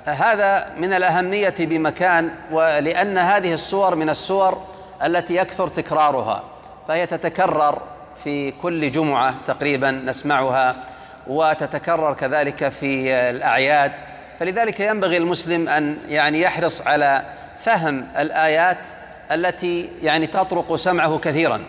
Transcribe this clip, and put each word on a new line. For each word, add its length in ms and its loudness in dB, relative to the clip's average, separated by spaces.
هذا 720 2
من 140 -2
الأهمية 640 2
بمكان، 720 2
ولأن 680 2
هذه 360 4
السور 400 2
من 160 0
السور 520 0
التي 320 0
يكثر 320 0
تكرارها، 760 0
فهي 180 0
تتكرر 760 0
في 260 -4
كل 400 -2
جمعة 440 2
تقريبًا 440 0
نسمعها، 840 0
وتتكرر 880 0
كذلك 540 -2
في 460 0
الأعياد، 600 2
فلذلك 400 -2
ينبغي 360 0
المسلم 520 0
أن، 300 0
يعني، 320 2
يحرص 460 0
على 360 4
فهم 460 0
الآيات 680 2
التي، 580 -2
يعني، 240 2
تطرق 500 -2
سمعه 420 2
كثيرًا. 500 0